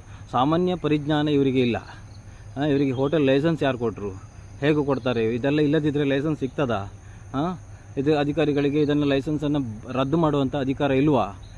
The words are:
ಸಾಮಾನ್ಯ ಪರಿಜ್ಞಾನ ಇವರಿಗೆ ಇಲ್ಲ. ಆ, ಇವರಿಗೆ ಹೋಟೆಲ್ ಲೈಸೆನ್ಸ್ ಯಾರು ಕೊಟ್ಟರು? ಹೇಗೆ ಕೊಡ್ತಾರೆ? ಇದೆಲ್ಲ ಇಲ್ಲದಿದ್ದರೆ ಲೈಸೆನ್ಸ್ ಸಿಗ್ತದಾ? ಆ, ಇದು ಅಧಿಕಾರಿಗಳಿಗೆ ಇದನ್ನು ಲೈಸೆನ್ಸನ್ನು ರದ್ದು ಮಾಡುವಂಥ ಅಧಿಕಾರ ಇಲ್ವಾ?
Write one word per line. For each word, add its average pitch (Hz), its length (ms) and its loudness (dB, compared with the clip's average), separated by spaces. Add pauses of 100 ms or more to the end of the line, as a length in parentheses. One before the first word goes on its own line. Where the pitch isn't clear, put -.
(320)
ಸಾಮಾನ್ಯ 165 440 2
ಪರಿಜ್ಞಾನ 151 520 0
ಇವರಿಗೆ 135 340 2
ಇಲ್ಲ. 117 160 2 (800)
ಆ, 143 80 -2
ಇವರಿಗೆ 139 260 2
ಹೋಟೆಲ್ 143 340 2
ಲೈಸೆನ್ಸ್ 143 380 2
ಯಾರು 131 140 0
ಕೊಟ್ಟರು? 104 320 -4 (500)
ಹೇಗೆ 147 260 2
ಕೊಡ್ತಾರೆ? 120 500 0
ಇದೆಲ್ಲ 139 240 0
ಇಲ್ಲದಿದ್ದರೆ 147 440 2
ಲೈಸೆನ್ಸ್ 139 360 0
ಸಿಗ್ತದಾ? 117 520 -2 (440)
ಆ, 170 180 -2 (440)
ಇದು 143 200 2
ಅಧಿಕಾರಿಗಳಿಗೆ 143 640 2
ಇದನ್ನು 147 240 2
ಲೈಸೆನ್ಸನ್ನು 143 540 0 (320)
ರದ್ದು 135 260 0
ಮಾಡುವಂಥ 147 380 2
ಅಧಿಕಾರ 135 360 0
ಇಲ್ವಾ? 131 420 4 (240)